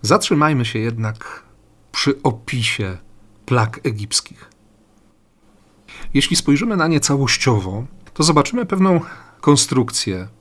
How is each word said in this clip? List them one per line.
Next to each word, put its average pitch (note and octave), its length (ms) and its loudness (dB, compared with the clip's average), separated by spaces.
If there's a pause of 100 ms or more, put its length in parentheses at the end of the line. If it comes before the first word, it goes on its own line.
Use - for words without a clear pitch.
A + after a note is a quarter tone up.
Zatrzymajmy D3+ 640 2
się A2 140 -4
jednak A2+ 640 -6 (480)
przy - 320 -2
opisie A2 720 -4 (480)
plag A2+ 380 0
egipskich. - 680 -6 (1600)
Jeśli C#3 220 2
spojrzymy F#3+ 420 2
na D#3+ 100 2
nie D#3+ 120 4
całościowo, A#2 880 0 (280)
to D#3+ 100 -2
zobaczymy G#3 420 2
pewną F#3 340 2 (420)
konstrukcję A2 840 0 (140)